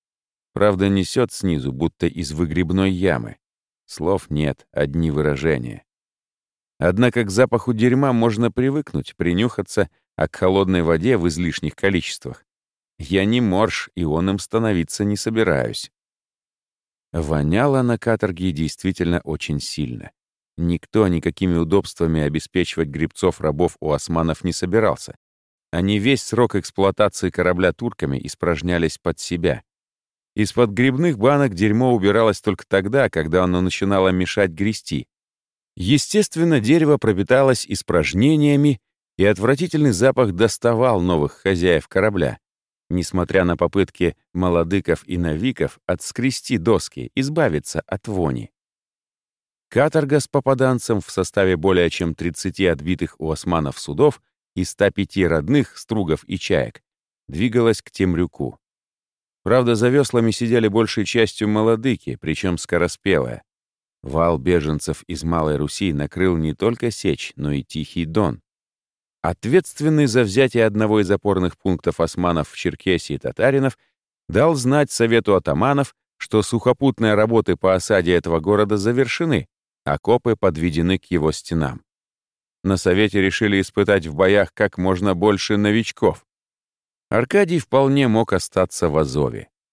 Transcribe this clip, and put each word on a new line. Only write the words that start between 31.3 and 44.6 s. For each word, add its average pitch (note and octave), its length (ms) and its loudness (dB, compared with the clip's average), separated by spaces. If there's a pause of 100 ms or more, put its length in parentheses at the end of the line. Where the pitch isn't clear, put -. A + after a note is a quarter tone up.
дерьмо A2 380 2
убиралось G#2 480 2
только - 260 -4
тогда, G#2 420 0
когда D#2+ 340 0
оно F2+ 180 0
начинало F#2+ 480 0
мешать F#2 420 0
грести. D#2+ 560 -6 (680)
Естественно, D#3+ 840 2
дерево D3 380 4
пропиталось A#2+ 720 2
испражнениями, C#3 1120 2 (380)
и F#2+ 80 2
отвратительный C3+ 640 2
запах A2 420 2
доставал A2+ 680 2
новых E2 320 2
хозяев F2 540 0
корабля, F#2+ 500 0 (520)
несмотря F2+ 540 0
на E2+ 140 2
попытки E2+ 580 0 (180)
молодыков F2 760 0